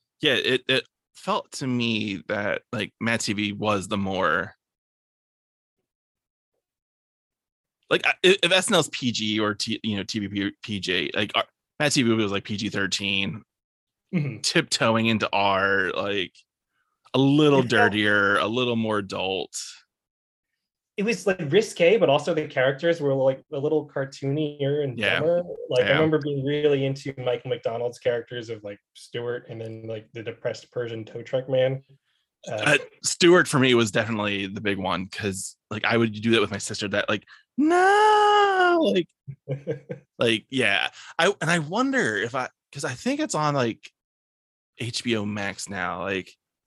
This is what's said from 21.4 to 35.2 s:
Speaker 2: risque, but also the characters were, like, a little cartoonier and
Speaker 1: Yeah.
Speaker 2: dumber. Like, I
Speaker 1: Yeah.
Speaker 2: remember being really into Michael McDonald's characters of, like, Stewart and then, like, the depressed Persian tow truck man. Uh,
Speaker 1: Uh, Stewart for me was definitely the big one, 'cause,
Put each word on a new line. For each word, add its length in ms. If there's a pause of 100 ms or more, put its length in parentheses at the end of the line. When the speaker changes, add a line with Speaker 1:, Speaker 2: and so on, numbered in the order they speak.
Speaker 2:
risque, 460
but 100
also 260
the 140
characters 540
were, 120
like, 380
a 60
little 280
cartoonier 960
and 140
Speaker 1:
Yeah. 220
Speaker 2:
dumber. 240 (260)
Like, 140
I 60
Speaker 1:
Yeah. 60
Speaker 2:
remember 280
being 220
really 400
into 320
Michael 320
McDonald's 500
characters 500
of, 140
like, 160 (140)
Stewart 560
and 100
then, 280
like, 260
the 100
depressed 480
Persian 320
tow 180
truck 280
man. 340 (640)
Uh, 60
Speaker 1:
Uh, 240 (260)
Stewart 420
for 140
me 140
was 180
definitely 560
the 140
big 160
one, 320
'cause, 480 (120)